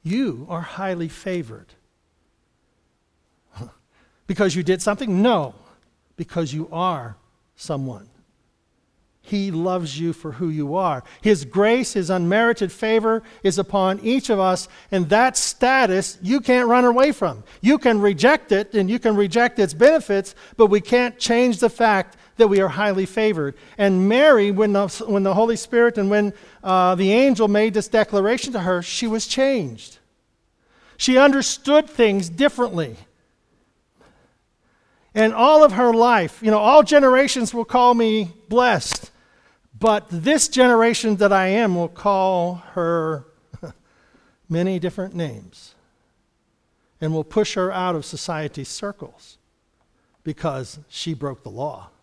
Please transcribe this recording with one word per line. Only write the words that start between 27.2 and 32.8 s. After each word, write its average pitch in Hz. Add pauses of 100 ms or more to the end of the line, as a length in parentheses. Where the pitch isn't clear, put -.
made 208
this 208
declaration 220
to 202
her, 175
she -
was 220
changed. 233 (1000)
She -
understood 285
things 196
differently. 175 (2250)